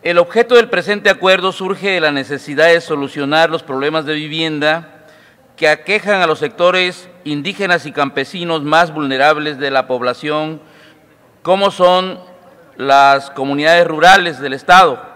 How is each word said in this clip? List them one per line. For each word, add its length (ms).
El 140
objeto 380
del 140
presente 400
acuerdo 420
surge 400
de 100
la 100
necesidad 560
de 140
solucionar 680
los 140
problemas 420
de 100
vivienda 920
que 140
aquejan 520
a 60
los 120
sectores 720
indígenas 640
y 60
campesinos 720
más 300
vulnerables 680
de 120
la 160
población, 760
como 300
son 480
las 560
comunidades 560
rurales 520
del 140
Estado 480